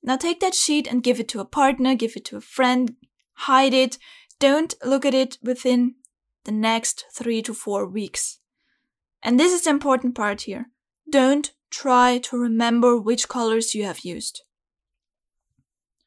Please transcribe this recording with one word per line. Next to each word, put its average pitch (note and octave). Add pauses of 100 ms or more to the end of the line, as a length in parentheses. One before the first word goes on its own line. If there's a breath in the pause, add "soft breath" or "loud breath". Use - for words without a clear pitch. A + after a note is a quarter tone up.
Now B3+
take E4+
that F#4+
sheet D4
and B3
give A#3+
it -
to A3
a F#3+
partner, C4
give A3+
it -
to -
a G#3+
friend, B3+ (380)
hide C4+
it. C4 (420 loud breath)
Don't D4 (120)
look C4+
at C4+
it C4
within B3 (500)
the G#3
next A3+
three A3+
to A3
four G3+
weeks. F#3+ (840)
And A#3+
this F4
is F4
the E4
important C4
part G#3
here. A3+ (420)
Don't C#4+ (180)
try B3
to B3
remember A#3
which A3+
colors A3+
you G#3
have F#3
used. - (1700)